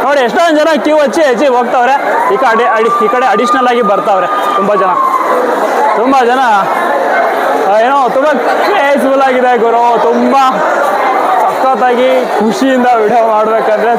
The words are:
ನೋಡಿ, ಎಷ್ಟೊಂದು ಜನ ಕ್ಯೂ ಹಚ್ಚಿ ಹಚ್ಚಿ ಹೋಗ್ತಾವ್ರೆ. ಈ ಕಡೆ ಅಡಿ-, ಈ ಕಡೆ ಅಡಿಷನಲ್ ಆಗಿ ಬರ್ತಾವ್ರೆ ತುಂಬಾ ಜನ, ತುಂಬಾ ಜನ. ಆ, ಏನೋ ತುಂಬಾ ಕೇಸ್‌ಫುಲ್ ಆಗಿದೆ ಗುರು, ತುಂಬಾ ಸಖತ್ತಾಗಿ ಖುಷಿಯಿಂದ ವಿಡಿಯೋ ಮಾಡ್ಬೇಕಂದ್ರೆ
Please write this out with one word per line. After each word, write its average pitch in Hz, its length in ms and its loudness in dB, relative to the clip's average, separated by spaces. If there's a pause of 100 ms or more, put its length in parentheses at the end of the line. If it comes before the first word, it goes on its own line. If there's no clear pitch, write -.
ನೋಡಿ, 277 240 0
ಎಷ್ಟೊಂದು 330 320 0
ಜನ 320 80 2 (160)
ಕ್ಯೂ 302 200 2
ಹಚ್ಚಿ 311 260 0
ಹಚ್ಚಿ 240 160 0 (100)
ಹೋಗ್ತಾವ್ರೆ. 247 400 0 (380)
ಈ - 100 0
ಕಡೆ 226 200 2 (120)
ಅಡಿ-, 226 280 0
ಈ - 100 0
ಕಡೆ 247 200 0
ಅಡಿಷನಲ್ 254 380 0
ಆಗಿ 240 100 0 (100)
ಬರ್ತಾವ್ರೆ 190 360 0 (300)
ತುಂಬಾ 202 240 0
ಜನ, 180 100 0 (1080)
ತುಂಬಾ 269 200 2 (100)
ಜನ. 262 100 0 (1300)
ಆ, 214 160 2
ಏನೋ 269 300 0
ತುಂಬಾ 294 160 0 (360)
ಕೇಸ್‌ಫುಲ್ 277 600 0
ಆಗಿದೆ 247 360 2
ಗುರು, 233 200 2 (240)
ತುಂಬಾ 247 360 2 (1160)
ಸಖತ್ತಾಗಿ 254 600 0 (140)
ಖುಷಿಯಿಂದ 247 480 0 (160)
ವಿಡಿಯೋ 226 200 2 (100)
ಮಾಡ್ಬೇಕಂದ್ರೆ 214 680 0